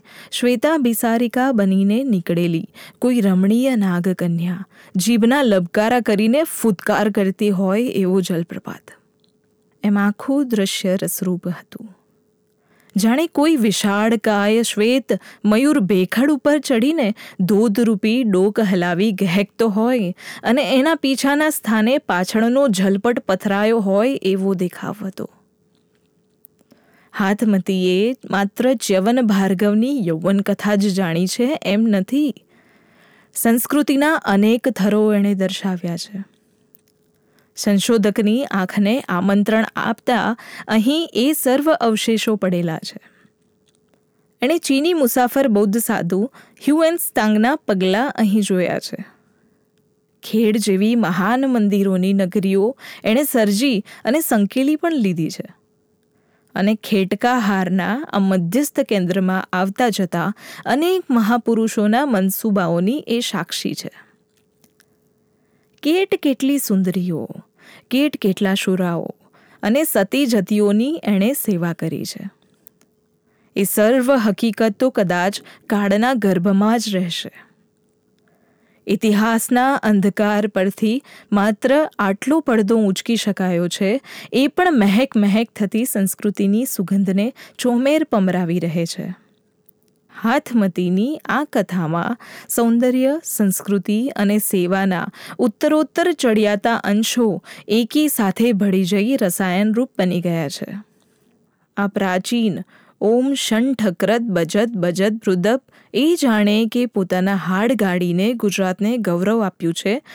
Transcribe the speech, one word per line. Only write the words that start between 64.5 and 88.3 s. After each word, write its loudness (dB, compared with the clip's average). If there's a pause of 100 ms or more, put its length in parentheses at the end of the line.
કેટ 0
કેટલી 0
સુંદરીઓ, -2 (680)
કેટ 0
કેટલા 0
શુરાઓ -2 (540)
અને 2
સતી 0
જતીઓની 0
એણે 2
સેવા -2
કરી -6
છે. -12 (1300)
એ 0
સર્વ 2
હકીકત 0
તો 2
કદાચ 0 (260)
કાળના 2
ગર્ભમાં 2
જ -4
રહેશે. -6 (1500)
ઇતિહાસના 2
અંધકાર 2
પરથી -2 (300)
માત્ર 2 (240)
આટલો 0
પડદો 2
ઊંચકી 0
શકાયો -2
છે, -2 (420)
એ 2
પણ 2
મહેક 2
મહેક 2
થતી -2
સંસ્કૃતિની -2
સુગંધને -2 (300)
ચોમેર 0
પમરાવી 0